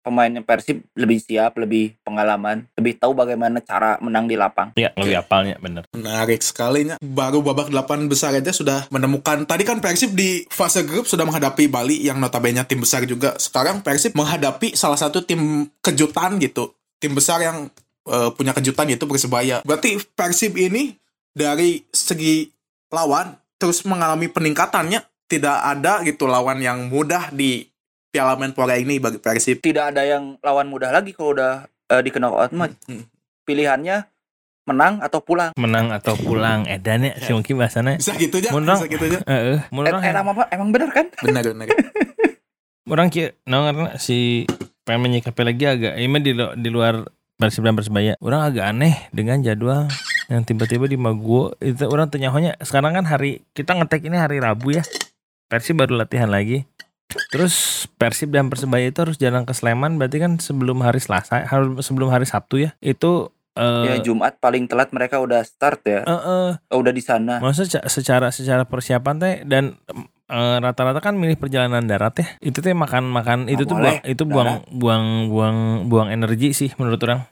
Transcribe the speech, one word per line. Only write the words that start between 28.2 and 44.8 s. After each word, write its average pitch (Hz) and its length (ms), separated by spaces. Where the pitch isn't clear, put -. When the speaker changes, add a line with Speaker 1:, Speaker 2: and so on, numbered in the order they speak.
Speaker 3:
Menpora 131 400
ini 127 220
bagi 127 240
Persib. 117 400
Speaker 1:
Tidak 151 260
ada 143 140
yang 139 400
lawan 139 260
mudah 131 240
lagi 190 220
kalau 147 240
udah, 131 160
eh, 127 140
di 127 100
knockout 123 400
mah. 165 220
Speaker 3:
Hmm. 117 220
Speaker 1:
Pilihannya 147 640
menang 151 340
atau 151 220
pulang. 170 340
Speaker 2:
Menang 113 380
atau 107 240
pulang. 110 480
Edan 110 400
ya, 135 140
si 123 120
Mungkin 110 240
bahasana. 123 400
Speaker 3:
Bisa 185 220
gitu 165 200
aja, 185 140
Speaker 2:
Mun 147 140
orang 190 160
Speaker 3:
bisa 165 80
gitu 156 180
aja. 175 160
Speaker 2:
Heeh, 131 340
mun 139 160
Speaker 1:
Eh, 160 80
Speaker 2:
orang 185 100
Speaker 1:
eh, 185 80
emang 196 200
apa? 208 180
Emang 196 220
bener 247 200
kan? 320 240
Speaker 3:
Benar, - 320
benar. - 220
Speaker 2:
<laughs> - 540
Orang 160 200
ki-, 160 360
naon 135 240
ngaranna, 151 300
si 120 500